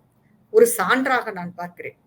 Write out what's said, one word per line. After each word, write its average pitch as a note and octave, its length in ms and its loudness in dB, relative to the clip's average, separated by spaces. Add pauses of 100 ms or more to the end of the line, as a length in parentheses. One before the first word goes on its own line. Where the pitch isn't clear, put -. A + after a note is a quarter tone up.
(520)
ஒரு A#3 140 8
சான்றாக A#3 680 0
நான் F3 220 -10
பார்க்கிறேன். F3 420 -12 (100)